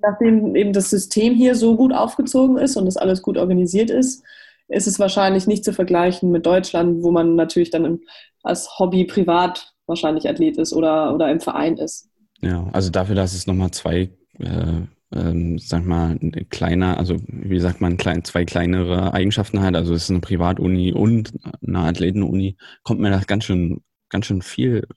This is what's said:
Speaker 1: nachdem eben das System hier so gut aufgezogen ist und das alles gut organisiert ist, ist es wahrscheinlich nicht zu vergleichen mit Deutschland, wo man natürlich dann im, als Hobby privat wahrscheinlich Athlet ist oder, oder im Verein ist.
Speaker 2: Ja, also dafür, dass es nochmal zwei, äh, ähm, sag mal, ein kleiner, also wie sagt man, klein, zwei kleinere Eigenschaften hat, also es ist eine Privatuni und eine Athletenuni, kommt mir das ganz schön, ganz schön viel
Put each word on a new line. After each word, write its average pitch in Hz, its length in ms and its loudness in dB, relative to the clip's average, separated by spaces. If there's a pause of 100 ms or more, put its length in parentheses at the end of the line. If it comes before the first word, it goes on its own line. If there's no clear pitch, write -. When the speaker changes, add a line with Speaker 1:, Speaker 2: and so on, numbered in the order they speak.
Speaker 1:
nachdem 214 520 2
eben 202 180 2
das 196 180 0
System 214 440 0
hier 247 220 4
so 226 200 4
gut 262 160 4
aufgezogen 262 680 2
ist 262 180 0
und 196 80 0
das 185 120 0
alles 185 260 0
gut - 160 -2
organisiert 185 520 2
ist, 262 320 0 (460)
ist 196 180 -2
es 196 140 -2
wahrscheinlich 190 460 2
nicht 214 180 2
zu 208 80 0
vergleichen 180 580 2
mit 170 160 2
Deutschland, 175 560 2
wo 170 80 2
man 165 240 4
natürlich 165 360 2
dann 165 140 0
im, 165 160 -2 (440)
als - 340 -6
Hobby 185 260 2
privat 175 720 0 (120)
wahrscheinlich 160 420 -2
Athlet 160 300 0
ist 160 140 -2
oder, 156 400 0
oder 156 180 0
im 160 100 0
Verein 151 360 -2
ist. - 320 -10 (320)
Speaker 2:
Ja, 90 320 -4
also 95 180 0
dafür, 95 240 0
dass 95 200 0
es 90 140 -8
nochmal 92 240 0
zwei, 90 380 -2 (280)
äh, 85 440 -4 (300)
ähm, 85 460 -2
sag 85 260 -4
mal, 85 260 0
ein 82 380 -4
kleiner, 87 500 0
also 87 180 -2 (100)
wie 95 320 -4
sagt 90 220 0
man, 87 160 0
klein, 87 260 -2
zwei 87 220 -2
kleinere 90 680 0
Eigenschaften 101 480 0
hat, 95 140 2
also 85 180 0
es 85 120 -2
ist - 60 -4
eine 90 100 0
Privatuni 90 720 0
und 110 400 2 (340)
eine 90 140 -2
Athletenuni, 90 760 -2 (280)
kommt 107 160 -2
mir 101 100 2
das 95 160 0
ganz 101 180 -2
schön, 90 380 -2 (260)
ganz 98 180 -4
schön 92 160 -2
viel 120 440 -2 (100)